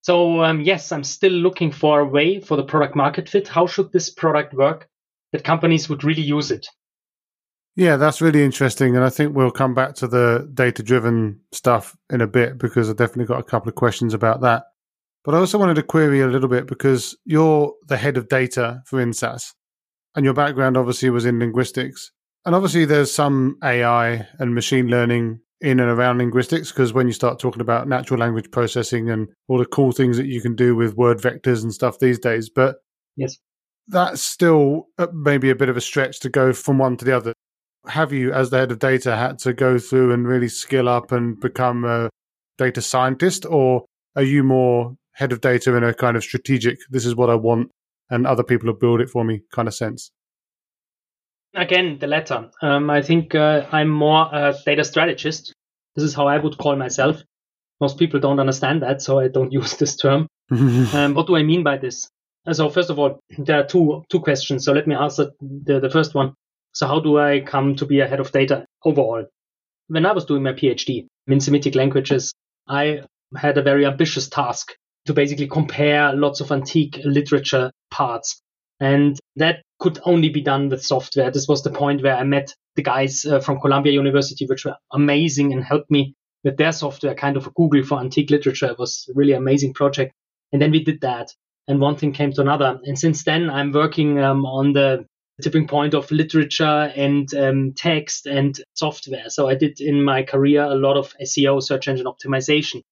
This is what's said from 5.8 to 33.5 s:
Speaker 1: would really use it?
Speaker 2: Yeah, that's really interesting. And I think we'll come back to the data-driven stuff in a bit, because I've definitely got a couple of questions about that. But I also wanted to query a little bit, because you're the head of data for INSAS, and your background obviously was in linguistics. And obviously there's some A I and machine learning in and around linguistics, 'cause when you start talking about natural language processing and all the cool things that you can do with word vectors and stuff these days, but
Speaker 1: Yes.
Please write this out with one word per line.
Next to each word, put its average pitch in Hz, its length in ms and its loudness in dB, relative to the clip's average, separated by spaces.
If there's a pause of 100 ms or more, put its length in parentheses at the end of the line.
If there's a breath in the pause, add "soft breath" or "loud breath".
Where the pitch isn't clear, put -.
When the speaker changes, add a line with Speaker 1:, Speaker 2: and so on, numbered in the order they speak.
Speaker 1:
would 143 160 -6
really 156 180 0
use 147 280 -2
it? - 160 -6 (1080)
Speaker 2:
Yeah, 170 220 4
that's 151 240 2
really 151 240 6
interesting. 131 520 2
And 127 80 4
I 131 40 4
think 147 260 -2
we'll 131 160 4
come 127 240 -2
back 131 220 0
to - 100 -4
the 120 460 2
data-driven 117 880 0 (120)
stuff - 440 0 (140)
in 123 100 -2
a 113 60 2
bit, 123 320 0
because 113 320 0
I've 107 60 -4
definitely 120 280 -2
got 123 160 -4
a - 40 -12
couple 117 260 -4
of - 40 -16
questions 117 380 -2
about 113 300 0
that. 120 220 2 (600)
But 147 100 0
I 165 40 4
also 190 200 2
wanted 180 180 4
to 151 60 0
query 147 380 2
a 135 60 4
little 127 240 0
bit, 123 160 0
because 131 580 -2
you're 151 480 2 (160)
the 139 80 0
head 127 220 -2
of 110 100 -8
data 127 560 -2
for 131 180 -4
INSAS, 120 520 -6 (600)
and 143 100 0
your 131 100 2
background 131 420 0
obviously 127 340 0
was 120 140 0
in 120 140 0
linguistics. 123 760 -6 (320)
And 170 120 0
obviously 170 280 2
there's 143 260 2
some 139 520 0
A 123 220 0
I 117 420 0 (120)
and 120 140 -2
machine 123 360 0
learning 120 520 0 (200)
in 135 180 2
and 123 100 4
around 123 300 2
linguistics, 123 540 -2
'cause 123 200 2
when 127 140 2
you 120 60 0
start 120 260 -2
talking 120 240 -6
about 117 240 -2
natural 127 320 -2
language 117 320 -2
processing 117 580 -2
and 110 200 -4 (200)
all 127 100 0
the 123 60 2
cool 135 280 2
things 123 240 2
that 135 100 -2
you 123 160 -6
can 120 140 -4
do 123 180 4
with 113 220 0
word 120 220 2
vectors 120 440 -2
and 113 100 -6
stuff - 280 -4
these 127 180 2
days, 113 320 -4
but 131 280 0 (360)
Speaker 1:
Yes. 135 240 -8 (480)